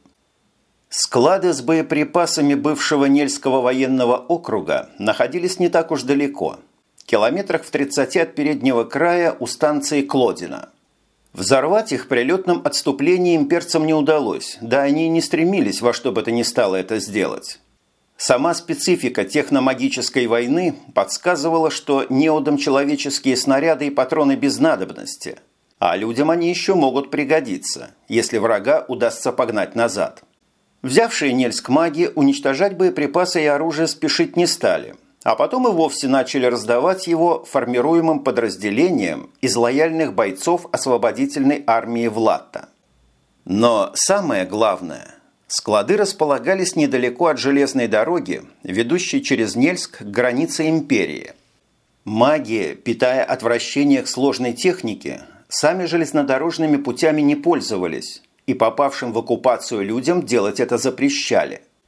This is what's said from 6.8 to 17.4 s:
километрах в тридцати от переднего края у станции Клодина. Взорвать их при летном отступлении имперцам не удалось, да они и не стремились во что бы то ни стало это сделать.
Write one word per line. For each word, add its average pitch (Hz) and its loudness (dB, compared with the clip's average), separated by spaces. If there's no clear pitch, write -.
километрах 165 0
в - -20
тридцати 139 -2
от 165 0
переднего 131 0
края 170 0
у 120 -8
станции 147 0
Клодина. 104 -2
Взорвать 160 2
их - -4
при 120 2
летном 180 0
отступлении 170 2
имперцам 160 0
не 156 2
удалось, 147 0
да 120 2
они 151 2
и - 0
не 165 2
стремились 160 0
во 120 4
что 120 -2
бы 107 0
то 117 -2
ни 117 2
стало 117 0
это 95 -4
сделать. 92 -4